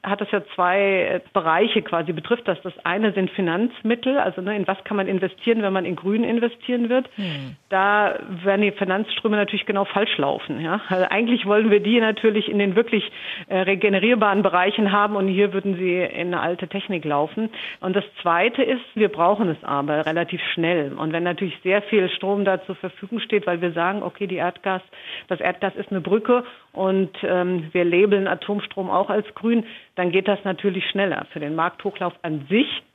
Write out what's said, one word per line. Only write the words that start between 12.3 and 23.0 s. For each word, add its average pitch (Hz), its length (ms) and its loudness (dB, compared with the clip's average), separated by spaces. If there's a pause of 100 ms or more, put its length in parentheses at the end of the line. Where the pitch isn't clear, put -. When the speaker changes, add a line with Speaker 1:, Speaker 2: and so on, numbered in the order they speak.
Speaker 1:
in 202 100 0
den 196 160 2
wirklich, 226 300 2 (420)
äh, 190 120 -2
regenerierbaren 196 840 2
Bereichen 196 480 2
haben 208 240 2
und 196 140 0
hier 190 240 2
würden 196 240 -2
sie 180 220 0
in 175 360 -4
eine 170 60 -2
alte 175 260 -4
Technik 185 380 -6
laufen. 156 460 -2 (280)
Und 185 160 -4
das 196 100 0 (180)
zweite 208 420 2
ist, 240 180 -2 (140)
wir 214 120 4
brauchen 175 420 2
es 147 120 -4
aber 147 420 -2
relativ 170 360 -2 (120)
schnell. 165 420 0
Und 156 180 -4
wenn 165 100 -2
natürlich 175 400 -2
sehr 190 180 2
viel 202 300 2
Strom 202 340 -2
da 190 220 2
zur 190 80 -8
Verfügung 196 460 -8